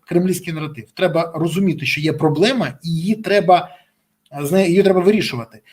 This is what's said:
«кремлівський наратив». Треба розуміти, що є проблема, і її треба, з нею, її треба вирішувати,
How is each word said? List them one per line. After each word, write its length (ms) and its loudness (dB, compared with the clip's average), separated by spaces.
«кремлівський 480 -2
наратив». 420 -10
Треба 400 -2
розуміти, 520 -2
що 140 -2
є 120 0
проблема, 720 0
і 60 -6
її 240 -2
треба, 540 2
з 120 -4
нею, 160 4
її 140 4
треба 180 4
вирішувати, 600 0